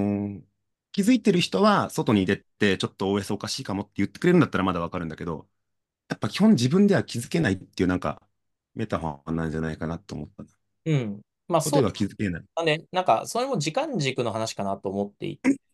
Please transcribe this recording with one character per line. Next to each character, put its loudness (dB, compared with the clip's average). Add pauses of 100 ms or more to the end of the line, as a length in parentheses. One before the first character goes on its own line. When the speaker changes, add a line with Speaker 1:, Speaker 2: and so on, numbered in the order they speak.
(280)
Speaker 1:
ー、 -12 (500)
気 0
づ 4
い 2
て 4
る 4
人 0
は 4
外 0
に 4
出 2 (200)
て、 4
「ち -2
ょ 0
っ -20
と 0
オ 2
ー -4
エ -6
ス -6
お -4
か -10
し -6
い -10
か -6
も」 -4
っ -20
て -20
言 0
っ 0
て -20
く 0
れ 6
る 8
ん 8
だ 6
っ -2
た -2
ら 2
ま 2
だ -4
わ -4
か -6
る -6
ん -6
だ -10
け -12
ど、 -8 (640)
や -8
っ -16
ぱ -4
基 -10
本 6
自 4
分 4
で 4
は 2
気 -10
づ -8
け 0
な 0
い 0
っ -4
て -6
い 2
う 2
な 2
ん -4
か、 -6 (520)
メ -6
タ -4
フ -6
ァ -10
ー -8
な -2
ん -8
じ -6
ゃ -4
な -4
い -12
か -8
な -6
と -18
思 -10
っ -16
た -20
な。 -20 (380)
Speaker 2:
う 0
ん。 -4 (280)
ま 2
あ、 0
Speaker 1:
外 0
で 6
は 0
気 -2
づ -8
け -2
な -6
い。 -18 (140)
Speaker 2:
そ -4
う。 -2
な 2
ん -4
で、 -20
な -2
ん -4
か、 2
そ -4
れ -2
も -4
時 -4
間 -4
軸 -2
の -4
話 -4
か -6
な -4
と -8
思 -2
っ -20
て -10
い -10
て。 0 (180)